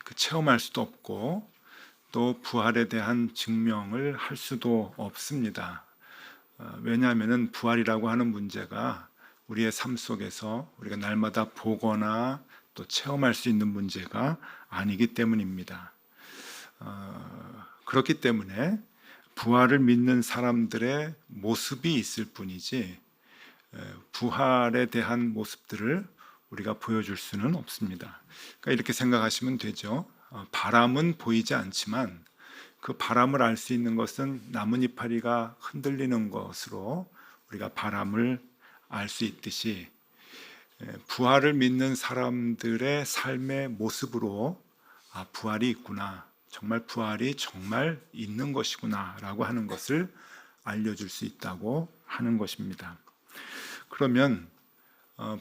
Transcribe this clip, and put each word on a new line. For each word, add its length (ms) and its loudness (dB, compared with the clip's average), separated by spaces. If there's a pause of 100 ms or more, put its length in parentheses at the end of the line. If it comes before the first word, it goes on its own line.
그 120 -16
체험할 460 4
수도 200 -4
없고 720 -4 (580)
또 300 2
부활에 480 2
대한 460 0
증명을 840 0
할 220 -6
수도 580 0
없습니다. 880 -6 (720)
어, 260 -14
왜냐하면은 680 4
부활이라고 560 2
하는 200 2
문제가 840 -4 (380)
우리의 220 2
삶 260 -2
속에서 840 -6
우리가 180 -8
날마다 540 0
보거나 920 0 (320)
또 120 -12
체험할 480 2
수 140 -2
있는 200 6
문제가 720 -2 (300)
아니기 400 2
때문입니다. 840 0 (880)
어, 840 -14 (200)
그렇기 360 4
때문에 580 2 (560)
부활을 440 6
믿는 440 6
사람들의 920 0 (120)
모습이 680 -2
있을 320 -2
뿐이지, 720 -6 (760)
에, 40 -14 (340)
부활에 720 4
대한 460 0
모습들을 760 -4 (440)
우리가 240 -6
보여줄 420 -2
수는 380 0
없습니다. 680 -6 (400)
그러니까 120 0
이렇게 200 2
생각하시면 640 2
되죠. 520 -6 (200)
어, 220 -14
바람은 640 4
보이지 360 2
않지만 720 -4 (560)
그 140 -6
바람을 480 4
알 140 4
수 160 -4
있는 240 2
것은 520 -2
나뭇잎파리가 1080 0
흔들리는 720 -2
것으로 800 -6 (400)
우리가 200 -6
바람을 720 0 (480)
알 200 -6
수 160 -4
있듯이, 640 -6 (920)
에, 60 -12 (220)
부활을 460 6
믿는 420 4
사람들의 1080 -2
삶의 640 -4
모습으로 960 -2 (500)
"아, 200 -12
부활이 380 -2
있구나. 560 -8 (220)
정말 380 -4
부활이 480 -2
정말 640 -2 (120)
있는 400 -6
것이구나"라고 920 -4
하는 220 -2
것을 460 -2 (520)
알려줄 440 -2
수 160 -10
있다고 680 -4 (120)
하는 340 0
것입니다. 600 -6 (880)
그러면, 600 4 (680)
어, 220 -6